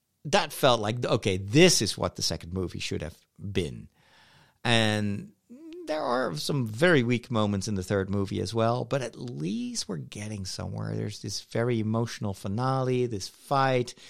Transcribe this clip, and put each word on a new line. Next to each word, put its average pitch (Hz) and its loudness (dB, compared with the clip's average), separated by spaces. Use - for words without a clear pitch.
that 151 2
felt 123 6
like, 113 0
okay, 104 2
this 113 6
is - 0
what - -2
the - -8
second - -4
movie 92 -4
should 92 -4
have 80 -10
been. 87 -6
And 107 0
there 302 -4
are 247 -2
some 139 -2
very 135 4
weak 117 0
moments 104 2
in 107 -2
the 92 -2
third 95 0
movie 98 -2
as 98 -4
well, 117 0
but 135 -2
at - -8
least 208 -6
we're 185 -6
getting 107 -8
somewhere. 107 -6
There's 110 -6
this 104 -8
very 117 0
emotional 110 -2
finale, 127 0
this 104 -6
fight. 135 0